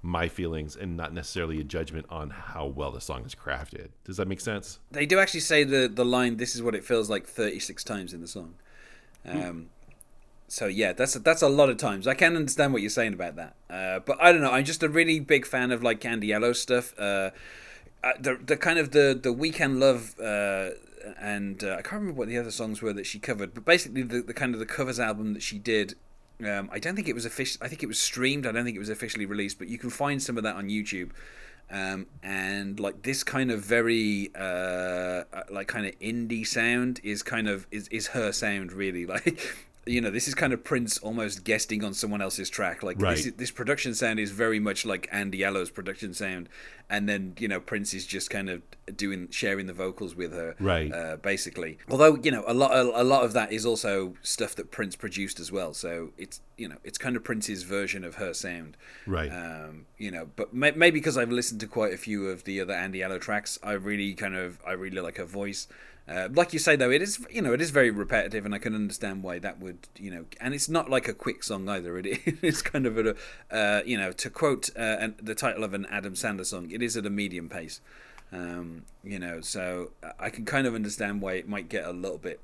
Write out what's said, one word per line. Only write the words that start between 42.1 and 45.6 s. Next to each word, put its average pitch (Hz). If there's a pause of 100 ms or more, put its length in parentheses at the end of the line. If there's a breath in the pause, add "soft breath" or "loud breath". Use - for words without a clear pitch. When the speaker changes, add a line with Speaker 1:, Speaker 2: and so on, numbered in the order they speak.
Speaker 2:
else's 95
track. 92
Like, 98
Speaker 1:
Right. 90
Speaker 2:
this 78
is, 120
this 123
production 127
sound 113
is 104
very 110
much 104
like 95
Andy 98
Ello's 95